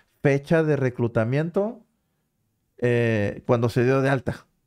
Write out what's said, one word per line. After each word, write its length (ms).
fecha 400
de 140
reclutamiento, 1080
eh, 680
cuando 220
se 160
dio 180
de 80
alta, 360